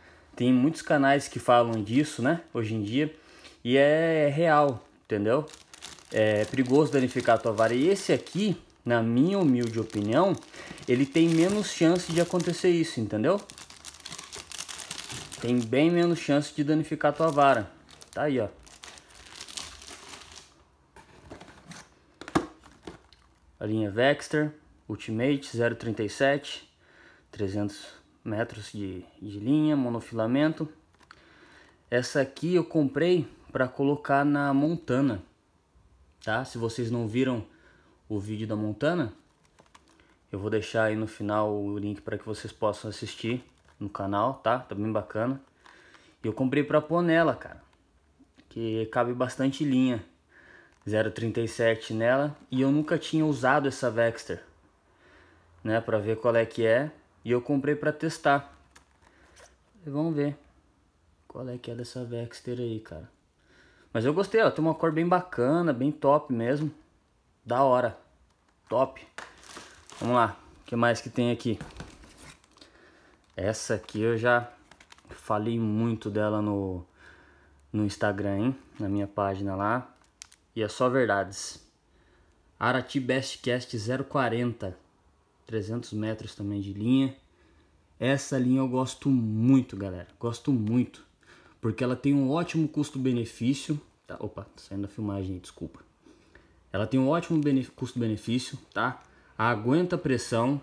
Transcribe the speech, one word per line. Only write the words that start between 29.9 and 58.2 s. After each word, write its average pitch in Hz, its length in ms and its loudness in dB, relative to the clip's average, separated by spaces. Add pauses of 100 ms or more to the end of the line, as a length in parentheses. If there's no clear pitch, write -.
Essa 123 320 0
aqui 151 320 -2
eu 170 100 4
comprei 160 640 2 (240)
pra 127 160 0
colocar 143 560 0
na 143 300 2
Montana, 139 680 0 (1000)
tá? 117 220 -2
Se 127 140 -10
vocês 113 320 -4
não 117 160 -2
viram 123 360 0 (640)
o 107 120 -4
vídeo 107 280 -6
da 107 80 -4
Montana, 107 580 -2 (1200)
eu 98 60 -8
vou 101 120 -6
deixar 110 340 0
aí 107 120 2
no 110 120 -2
final 107 440 -2
o 101 280 -4
link 101 220 -6
pra 107 160 -8
que - 80 -14
vocês 110 280 -8
possam 107 360 -2
assistir 113 540 -6 (360)
no 104 100 -8
canal, 101 460 -2
tá? 120 240 0
Tá 107 160 -12
bem 107 160 -2
bacana. 110 500 -2 (840)
E - 40 -4
eu - 60 -2
comprei 135 300 2
pra 147 160 2
pôr 160 220 0
nela, 165 340 4
cara, - 280 -16 (840)
que 113 440 -4
cabe 123 220 0
bastante 131 500 -2
linha. 127 420 2 (840)
Zero 107 220 2
trinta 113 320 -4
e 113 60 -2
sete 113 480 0
nela, 131 420 0 (140)
e 131 100 0
eu 135 100 4
nunca 151 280 2
tinha 156 260 0
usado 139 420 2
essa 127 220 -2
Vexter, 113 540 -2 (1200)
né, 110 180 0
pra 110 160 0
ver 110 200 -2
qual 117 180 2
é 113 100 4
que 117 180 -4
é, 123 280 2 (320)
e 117 80 -4
eu 123 100 4
comprei 143 340 0
pra 151 160 -2
testar. 151 640 0 (1300)